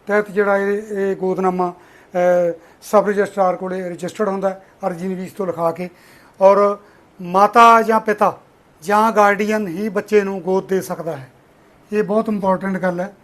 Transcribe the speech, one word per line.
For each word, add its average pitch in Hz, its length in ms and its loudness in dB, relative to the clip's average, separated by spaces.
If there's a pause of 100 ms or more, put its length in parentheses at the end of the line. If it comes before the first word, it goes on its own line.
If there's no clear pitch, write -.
ਤਹਿਤ 208 240 -2
ਜਿਹੜਾ 196 260 0
ਇਹ, 202 340 -2
ਇਹ 196 260 -4
ਗੋਦਨਾਮਾ, 185 580 -2 (760)
ਅ, - 20 -2 (300)
ਸਬ 202 260 2
ਰਜਿਸਟਰਾਰ 196 480 -2
ਕੋਲੇ 185 340 -8
ਰਜਿਸਟਰਡ 175 380 -6
ਹੁੰਦਾ 190 200 -2
ਹੈ, 190 160 -8 (220)
ਅਰਜ਼ੀ 180 220 -6
ਨਵੀਸ 185 240 -8
ਤੋਂ 196 140 -8
ਲਿਖਾ 165 260 -2
ਕੇ। 175 180 -10 (500)
ਔਰ 202 380 4 (440)
ਮਾਤਾ 208 600 6
ਜਾਂ 220 180 0
ਪਿਤਾ 208 400 -2 (420)
ਜਾਂ 208 300 2
ਗਾਰਡੀਅਨ 208 560 2
ਹੀ 190 200 -6
ਬੱਚੇ 202 340 0
ਨੂੰ 196 180 -6
ਗੋਦ 185 280 -2
ਦੇ 190 120 0
ਸਕਦਾ 165 360 -8
ਹੈ। 131 140 -16 (600)
ਇਹ 214 100 0
ਬਹੁਤ 214 260 -2
ਇੰਪੋਰਟੈਂਟ 190 500 -2
ਗੱਲ 175 220 -2
ਹੈ। 196 240 -8